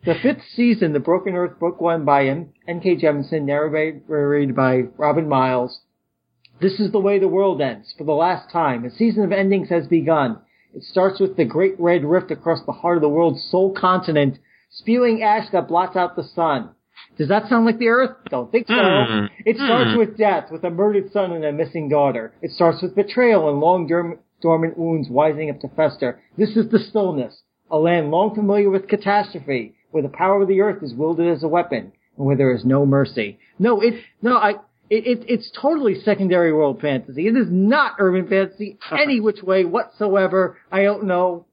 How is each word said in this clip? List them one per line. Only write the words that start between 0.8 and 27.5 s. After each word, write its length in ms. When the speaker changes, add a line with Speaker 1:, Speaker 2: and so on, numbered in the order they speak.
Speaker 1:
the 60
Broken 360
Earth 240
book 220
one 240
by 220
N-, 260
N 140
K 140
Jemisin, 500
narrated 1080
by 280
Robin 320
Miles. 500
"This 180
is 120
the 80
way 200
the 80
world 340
ends, 360
for 60
the 100
last 380
time. 340
A 60
season 320
of 80
endings 380
has 180
begun. 520
It 80
starts 360
with 180
the 80
Great 340
Red 240
Rift 280
across 340
the 80
heart 240
of 40
the 80
world's 400
sole 240
continent, 640
spewing 540
ash 280
that 160
blots 280
out 200
the 80
sun." 460
Does 120
that 180
sound 180
like 120
the 100
Earth? 240
Don't 220
think 160
so. 80
Speaker 2:
Hmm. 500
Speaker 1:
It 100
starts 360
Speaker 2:
Hmm. 80
Speaker 1:
with 180
death, 340
with 140
a 40
murdered 420
son 200
and 140
a 80
missing 340
daughter. 540
It 100
starts 300
with 140
betrayal 540
and 120
long 260
dorm-, 320
dormant 360
wounds 320
rising 400
up 120
to 80
fester. 520
This 200
is 120
the 100
stillness, 640